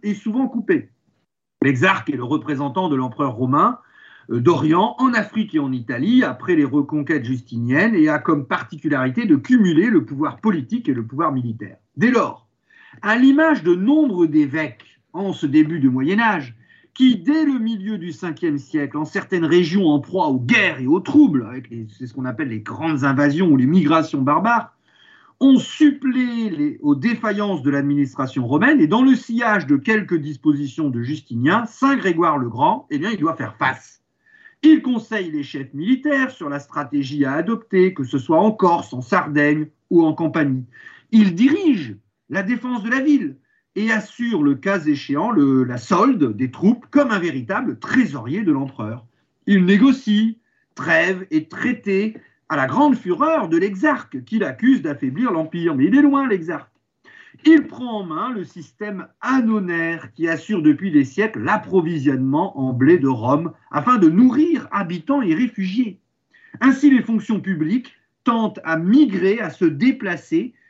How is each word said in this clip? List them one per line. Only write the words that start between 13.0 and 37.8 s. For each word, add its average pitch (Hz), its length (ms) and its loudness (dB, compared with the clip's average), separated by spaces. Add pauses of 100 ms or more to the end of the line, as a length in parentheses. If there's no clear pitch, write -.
à 214 140 0
l'image 277 480 4
de 175 100 4
nombre 208 520 2
d'évêques 151 720 -2 (120)
en 190 200 -6
ce 151 140 -6
début 151 340 2
de 131 80 4
Moyen 139 320 0
Âge, 175 340 -2 (400)
qui, 254 220 4
dès 294 280 0
le 269 140 0
milieu 220 380 -4
du 165 160 -10
cinquième 156 460 -6
siècle, 143 380 -6
en 156 80 -4
certaines 175 400 -4
régions 175 440 2
en 147 120 2
proie 180 280 -2
aux 127 120 0
guerres 170 400 0
et 123 60 -6
aux 170 140 2
troubles, 151 480 4
avec 127 220 -14
les, 113 160 -12 (100)
c'est 127 100 -14
ce 120 80 -16
qu'on 127 100 -8
appelle 127 240 -6
les 110 120 -8
grandes 143 440 -4
invasions 143 440 2
ou 143 80 6
les 127 100 4
migrations 156 560 2
barbares, 185 520 0 (640)
ont 262 180 6
suppléé 247 920 0
les, 147 320 -4
aux 143 140 2
défaillances 202 640 -2
de 139 80 -2
l'administration 139 720 -2
romaine, 202 360 2
et 156 80 4
dans 233 160 2
le 269 100 6
sillage 220 540 -2
de 143 80 2
quelques 185 400 -2
dispositions 147 720 -4
de 120 100 -4
Justinien, 147 680 -2
Saint 277 280 -2
Grégoire 170 440 0
le 123 100 -4
Grand, 151 420 -2
eh 147 80 -4
bien, 180 140 -4
il 185 80 -6
doit 160 160 -2
faire 110 180 -10
face. - 480 -6 (600)
Il 311 180 8
conseille 220 480 -4
les 147 140 -6
chefs 135 300 -12
militaires 262 580 -2
sur 156 160 -12
la 143 100 -6
stratégie 143 680 -4
à 131 100 -4
adopter, 185 600 0